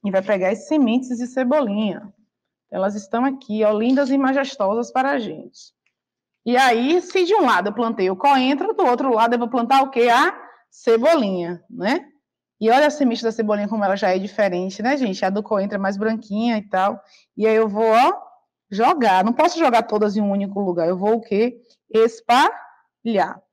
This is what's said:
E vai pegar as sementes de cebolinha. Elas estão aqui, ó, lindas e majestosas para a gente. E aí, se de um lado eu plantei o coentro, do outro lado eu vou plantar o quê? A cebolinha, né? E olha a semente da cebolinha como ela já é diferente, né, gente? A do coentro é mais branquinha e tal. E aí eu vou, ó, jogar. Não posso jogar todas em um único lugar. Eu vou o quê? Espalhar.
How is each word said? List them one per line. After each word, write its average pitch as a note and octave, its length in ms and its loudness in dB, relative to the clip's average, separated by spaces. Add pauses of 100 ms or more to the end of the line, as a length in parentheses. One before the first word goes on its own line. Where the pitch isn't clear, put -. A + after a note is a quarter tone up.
E G3+ 60 -2
vai F#3+ 120 0
pegar F#3+ 280 0
as - 160 -6
sementes B3+ 520 0
de B3 100 -6
cebolinha. A3+ 840 -2 (560)
Elas G3+ 280 -4
estão A#3 280 -4
aqui, C4+ 380 -4
ó, G#3+ 100 2
lindas B3 380 0
e C#4 80 2
majestosas C4 720 -2
para C4 200 -2
a C#4+ 100 -2
gente. - 520 -14 (720)
E A#3+ 120 0
aí, C4 440 2
se F4+ 240 -2
de F#4 120 2
um F4 100 2
lado G3+ 220 2
eu G3+ 40 -4
plantei G#3+ 380 -2
o G3 60 -4
coentro, C4+ 580 0
do G4 100 0
outro B3+ 300 0
lado A#3 200 2
eu A#3+ 40 -2
vou A#3 100 -4
plantar B3+ 340 2
o C4+ 80 -2
quê? A#3+ 180 2
A C#4+ 280 2 (320)
cebolinha, A3 1000 0
né? G#3+ 380 -4 (520)
E A3 80 2
olha C#4 200 6
a - 20 4
semente B3+ 320 0
da A3+ 80 0
cebolinha G#3 380 -2
como G#3+ 160 -2
ela G3 100 2
já G3 160 0
é F#3 80 0
diferente, F#3+ 640 -4
né, C4 140 0
gente? G#3 280 -4
A F#3 60 0
do G3+ 120 -4
coentro G#3 340 -4
é - 20 -4
mais G3 180 -2
branquinha A3 600 -2
e G#3 40 -6
tal. G3+ 380 -2 (360)
E G#3 100 0
aí A3 80 4
eu A3 140 2
vou, G#3+ 200 0
ó, C4+ 320 4 (480)
jogar. A3 540 2
Não A3 100 0
posso E4 240 2
jogar B3 280 2
todas G#3 320 0
em A3 40 0
um G3+ 120 0
único G3 280 -4
lugar. F3 280 -2
Eu F3+ 80 0
vou G3+ 180 0
o A#3 60 -2
quê? A3+ 400 -2 (280)
Espalhar. A3+ 1500 -2 (120)